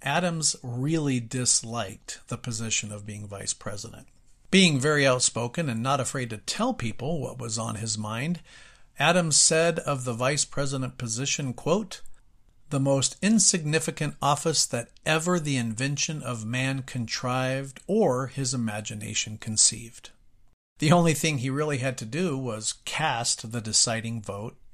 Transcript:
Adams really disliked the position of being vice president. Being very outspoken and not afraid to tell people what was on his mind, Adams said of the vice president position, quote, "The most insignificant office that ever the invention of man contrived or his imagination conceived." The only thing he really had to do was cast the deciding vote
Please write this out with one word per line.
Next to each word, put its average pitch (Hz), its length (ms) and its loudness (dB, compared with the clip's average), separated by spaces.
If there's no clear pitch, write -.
Adams 165 600 0
really 135 560 0
disliked 117 1080 -2
the 123 80 -6
position 110 560 -4
of 104 140 -12
being 104 200 -10
vice 101 280 -8
president. - 520 -12
Being 180 260 8
very 143 280 4
outspoken 127 640 0
and 113 140 -2
not 135 180 2
afraid 123 300 -4
to 110 60 -8
tell 226 380 -2
people 135 440 -4
what 127 200 -8
was 113 200 -6
on 110 180 -4
his 107 220 -4
mind, 117 420 -4
Adams 165 380 4
said 165 440 4
of 139 240 -2
the 127 80 -2
vice 127 320 0
president 135 540 -4
position, 123 560 -4
quote, 190 480 -2
"The 139 100 -2
most 135 440 2
insignificant 160 1000 2
office 147 460 2
that 120 240 -6
ever 160 340 2
the 147 160 0
invention 135 640 -2
of 120 220 -6
man 131 380 -2
contrived 131 1040 -4
or 151 400 4
his 127 260 -4
imagination 110 840 -4
conceived." - 720 0
The 151 140 6
only 170 220 8
thing 151 240 0
he 131 120 -2
really 143 280 -2
had 127 200 -2
to 113 60 -8
do 143 320 -2
was 110 380 -4
cast 120 640 -2
the 117 120 -4
deciding 113 580 0
vote 101 360 -8